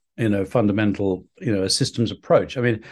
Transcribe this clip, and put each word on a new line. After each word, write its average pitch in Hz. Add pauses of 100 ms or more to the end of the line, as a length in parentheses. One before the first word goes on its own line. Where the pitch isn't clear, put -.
(160)
you 113
know, 98
fundamental, 101 (140)
you 117
know, 95
a 95
systems -
approach, -
I 127
mean, 113